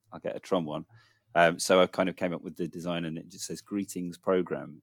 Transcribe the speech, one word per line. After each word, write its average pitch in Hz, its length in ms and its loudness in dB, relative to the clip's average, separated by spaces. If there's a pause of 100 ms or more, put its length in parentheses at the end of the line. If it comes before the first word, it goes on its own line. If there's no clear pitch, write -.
(140)
I'll 82 60 -14
get - 160 -6
a - 40 -10
Tron - 240 -2
one." 76 220 -8 (480)
Um, 85 240 6
so 95 240 6
I 104 60 6
kind 92 200 0
of 85 80 -4
came 90 180 -2
up - 100 -8
with 80 120 -12
the 87 120 -4
design, 85 360 -6
and 80 140 -6
it 85 120 -14
just 92 180 -12
says 85 120 -10
"Greetings 92 580 -6
Program" 76 640 -2